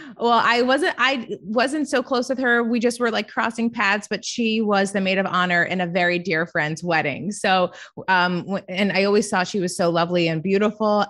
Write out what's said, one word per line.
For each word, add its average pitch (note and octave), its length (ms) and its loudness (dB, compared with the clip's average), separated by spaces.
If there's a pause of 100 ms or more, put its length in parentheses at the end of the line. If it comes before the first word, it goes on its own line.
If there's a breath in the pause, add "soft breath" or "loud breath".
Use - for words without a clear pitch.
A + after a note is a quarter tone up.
(180 loud breath)
Well, A#3 260 2
I A#3+ 180 2
wasn't, C#4 380 2
I A#3+ 420 -2
wasn't B3 460 0
so B3+ 160 0
close B3 260 -2
with B3+ 80 -4
her. A#3+ 240 2
We A#3 180 0
just A#3+ 200 0
were, A#3+ 100 0
like, G#3+ 200 -2
crossing A#3 420 -2
paths, G#3 360 0
but - 160 -6
she A3+ 380 0
was G3 300 2
the G3+ 100 0
maid F#3+ 160 0
of G3 80 2
honor F3+ 380 2
in F3+ 180 -2
a F3 60 -2
very F3 320 0
dear E3 260 -2
friend's D#3+ 380 -4
wedding. D#3+ 480 -2
So, F#3 400 0 (360 loud breath)
um, F3+ 340 2
w-, F#3+ 280 -6
and F#3+ 220 0
I F#3+ 140 2
always G#3 240 2
thought F#3 180 0
she G#3 120 -4
was F3 160 -2
so F3 140 2
lovely E3+ 380 2
and D#3+ 160 -2
beautiful. G#3 680 2